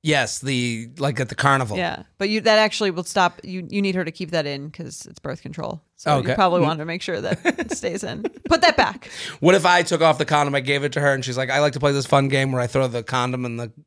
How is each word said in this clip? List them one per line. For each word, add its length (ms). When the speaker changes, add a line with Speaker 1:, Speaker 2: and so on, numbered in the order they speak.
Speaker 1:
Yes, 360
the, 500
like, 200
at 100
the 60
carnival. 400
Speaker 2:
Yeah, 280
but 100
you, 120
that 180
actually 320
will 120
stop. 400
You, 260
you 120
need 140
her 100
to 60
keep 200
that 140
in 260
'cause 380
it's 100
birth 220
control. 400
So 200
Speaker 1:
Okay. 120
Speaker 2:
you 60
probably 260
want 180
to 60
make 160
sure 180
that 220
Speaker 1:
<laughs> 180
Speaker 2:
it 160
stays 300
in. 180
Put 160
that 160
back. 320
Speaker 1:
What 140
if 100
I 160
took 200
off 180
the 60
condom, 300
I 60
gave 220
it 100
to 80
her, 120
and 120
she's 100
like, 140
"I 100
like 140
to 60
play 120
this 140
fun 240
game 240
where 80
I 60
throw 200
the 160
condom 400
in 140
the 140